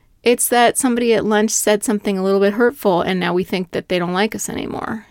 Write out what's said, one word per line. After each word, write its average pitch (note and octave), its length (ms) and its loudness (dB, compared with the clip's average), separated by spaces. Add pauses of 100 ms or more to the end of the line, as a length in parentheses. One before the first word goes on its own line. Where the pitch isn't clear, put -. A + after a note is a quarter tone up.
(240)
It's A#3+ 240 2
that A#3+ 300 4
somebody A#3+ 360 0
at G#3 120 2
lunch G#3+ 260 2
said G#3 320 0
something G#3 340 -2
a F#3+ 60 -4
little G3 160 2
bit G3 140 2
hurtful, G#3+ 480 0
and F#3 180 -2
now F3 140 -2
we F3+ 100 0
think F#3 280 -6
that - 180 -6
they F3+ 100 0
don't F3+ 140 -4
like G3+ 200 0
us - 140 -8
anymore. - 640 -8